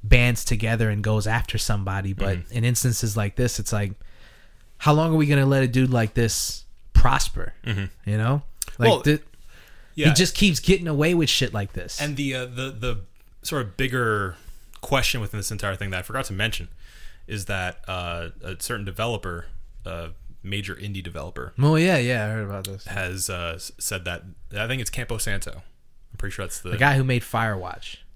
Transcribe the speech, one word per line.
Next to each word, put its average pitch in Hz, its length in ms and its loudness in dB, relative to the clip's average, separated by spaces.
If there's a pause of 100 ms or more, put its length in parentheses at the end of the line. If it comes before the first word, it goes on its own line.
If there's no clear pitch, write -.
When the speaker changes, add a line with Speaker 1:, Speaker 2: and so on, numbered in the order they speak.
Speaker 1:
bands 120 420 4
together 110 460 2
and 104 140 -2
goes 107 220 2
after 113 300 0
somebody. 98 560 -2
But 98 260 0
Speaker 2:
Mm-hmm. - 200 -10
Speaker 1:
in 113 60 2
instances 117 520 0
like 101 200 -2
this, 123 220 0
it's - 140 -4
like, 101 200 0 (880)
how 151 140 4
long 160 220 4
are - 20 6
we 151 100 6
gonna 143 200 6
let 135 160 6
a 131 60 4
dude 127 220 4
like 120 240 2
this - 500 0 (300)
prosper? - 600 6 (100)
Speaker 2:
Mm-hmm. 98 200 -2 (260)
Speaker 1:
You 104 80 2
know? 127 240 2 (360)
Like, 120 100 8
Speaker 2:
Well, 175 120 6
Speaker 1:
the, 147 200 4 (760)
Speaker 2:
yeah. 151 140 6
Speaker 1:
he 151 60 6
just 170 200 4
keeps 180 240 6
getting 180 300 4
away 151 260 2
with 165 160 2
shit - 240 0
like 101 200 -4
this. - 260 -8
Speaker 2:
And 147 160 -4
the, 139 180 -2
uh, 127 120 -6
the, 127 240 -8
the 110 300 -2 (420)
sort 143 200 -4
of 104 140 -8
bigger 113 580 0 (460)
question 131 400 0
within 104 180 -6
this 98 140 -4
entire 98 240 -4
thing 101 140 -6
that 92 80 -4
I 90 40 -6
forgot 127 240 -4
to - 60 -6
mention 98 360 -2 (600)
is 101 180 -6
that, 92 420 -4
uh, 85 420 -6 (120)
a 92 180 -10
certain 113 240 -6
developer, 98 640 -6 (380)
a 85 260 -10 (320)
major 101 340 -6
indie 98 260 -8
developer, 80 560 -10
Speaker 1:
Oh, 147 180 6
yeah, 170 220 6
yeah, 120 280 0
I - 20 0
heard 110 200 -2
about 98 160 -6
this. 98 220 -10
Speaker 2:
has, 92 420 -4
uh, 87 280 -4
s-, - 220 -12
said 92 280 -6
that, 87 160 -6 (340)
I 107 100 -2
think 131 140 -4
it's - 100 -4
Campo 120 280 -4
Santo. - 440 -2 (500)
I'm - 40 -16
pretty 101 160 -4
sure 95 140 -6
that's - 140 -8
the 90 100 -8
Speaker 1:
The 110 80 -2
guy 135 180 6
who 135 80 4
made 123 180 0
Firewatch. 98 720 -4 (200)